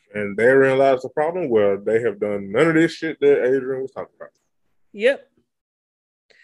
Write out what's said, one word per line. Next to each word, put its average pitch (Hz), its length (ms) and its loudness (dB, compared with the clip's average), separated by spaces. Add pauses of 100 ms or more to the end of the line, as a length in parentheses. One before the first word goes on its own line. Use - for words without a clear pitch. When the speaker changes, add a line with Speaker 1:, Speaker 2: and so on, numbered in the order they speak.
(140)
Speaker 1:
And 101 220 -6
therein 131 400 4
lies 135 240 2
the 131 80 -10
problem 165 400 -4
where 104 300 2
they 107 240 -2
have 104 180 -4
done 101 320 -6
none 143 160 2
of 160 60 0
this 160 180 2
shit 156 280 -10
that 143 220 2
Adrian 131 380 -2
was 135 120 -12
talking - 240 -14
about. - 140 -20 (640)
Speaker 2:
Yep. 208 340 -2 (1160)